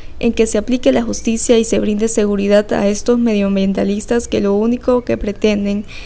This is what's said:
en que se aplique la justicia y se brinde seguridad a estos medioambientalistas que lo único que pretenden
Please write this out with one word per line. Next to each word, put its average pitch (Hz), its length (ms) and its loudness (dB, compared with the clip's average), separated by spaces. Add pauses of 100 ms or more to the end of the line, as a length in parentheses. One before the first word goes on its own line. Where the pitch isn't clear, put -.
(180)
en 233 140 0
que 226 120 2
se 226 120 0
aplique 247 340 0
la 247 100 2
justicia 226 560 0
y 226 60 4
se 214 160 2
brinde 208 300 0
seguridad 208 640 2
a 220 160 0
estos 208 280 0
medioambientalistas 202 1080 0
que 214 140 -2
lo 202 140 0
único 240 500 0
que 226 100 -2
pretenden 208 680 -2 (200)